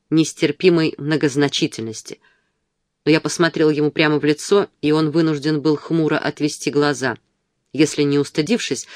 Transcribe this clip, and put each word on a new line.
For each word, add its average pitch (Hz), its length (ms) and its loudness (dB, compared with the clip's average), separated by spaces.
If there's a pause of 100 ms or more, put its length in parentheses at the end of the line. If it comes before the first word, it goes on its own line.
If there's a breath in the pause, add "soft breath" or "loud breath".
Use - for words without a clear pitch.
нестерпимой 160 880 2
многозначительности. 143 1200 -2 (840)
Но 151 60 4
я 156 100 4
посмотрел 160 480 0
ему 147 220 0
прямо 151 280 2
в 135 60 -2
лицо, 175 420 0 (140)
и 147 100 0
он 156 200 2
вынужден 156 500 0
был 151 160 2
хмуро 160 400 0
отвести - 540 -4
глаза, 131 460 0 (560)
если 147 300 2
не 143 140 2
устыдившись, 151 800 -2